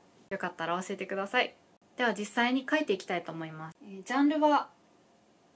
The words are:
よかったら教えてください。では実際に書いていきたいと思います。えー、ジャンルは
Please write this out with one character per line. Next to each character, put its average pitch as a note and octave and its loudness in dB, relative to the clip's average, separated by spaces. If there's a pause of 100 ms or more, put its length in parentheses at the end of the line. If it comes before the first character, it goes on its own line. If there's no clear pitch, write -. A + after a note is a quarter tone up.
(280)
よ G3 -4
か F#3 -4
っ E3+ -12
た E3 -6
ら F3 0
教 G3 -6
え - -8
て G3 -8
く G3 -6
だ G3 -4
さ B3 2
い。 - 0 (420)
で B3 0
は A3+ 4
実 G#3 -4
際 B3 2
に C4 0
書 D4+ 4
い D#4 2
て G#3 2
い F#3+ 0
き - -14
た F#3+ -2
い - -4
と E3 -10
思 E3 -8
い D#3+ -10
ま D#3+ -12
す。 - -20
え G3 -14
ー、 F#3 -14
ジ B3 -4
ャ C4+ 2
ン C#4+ 6
ル D#4 2
は D4+ 4 (880)